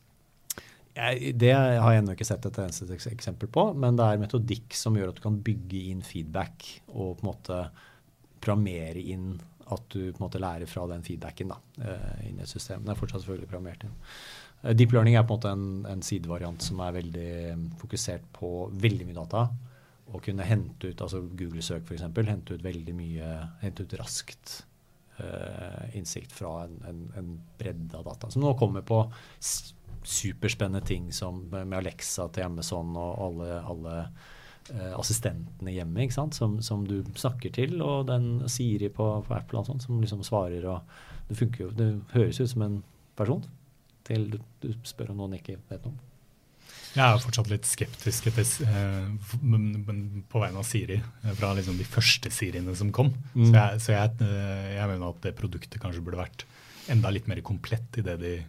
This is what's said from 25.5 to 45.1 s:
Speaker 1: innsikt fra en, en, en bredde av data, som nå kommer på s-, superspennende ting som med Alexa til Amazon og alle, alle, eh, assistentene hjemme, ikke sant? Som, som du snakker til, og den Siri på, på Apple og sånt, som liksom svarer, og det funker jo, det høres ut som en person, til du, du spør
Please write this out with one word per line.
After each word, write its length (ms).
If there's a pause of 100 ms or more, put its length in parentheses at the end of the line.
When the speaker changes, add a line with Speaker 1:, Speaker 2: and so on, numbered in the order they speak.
Speaker 1:
innsikt 340
fra 320
en, 240
en, 200 (100)
en 220 (180)
bredde 420
av 80
data, 220
som 100
nå 160
kommer 240
på 240 (320)
s-, 380 (320)
superspennende 800
ting 240
som 400
med 240
Alexa 560
til 160
Amazon 480
og 300
alle, 320 (100)
alle, 280 (760)
eh, 240
assistentene 800
hjemme, 300
ikke 100
sant? 240
Som, 240
som 240
du 140 (180)
snakker 340
til, 300
og 240
den 400
Siri 420
på, 380
på 80
Apple 240
og 80
sånt, 160
som 160
liksom 240
svarer, 480
og 160 (400)
det 140
funker 240
jo, 100
det 140 (260)
høres 240
ut 160
som 80
en 160 (400)
person, 240 (640)
til 240
du, 80 (240)
du 80 (160)
spør 240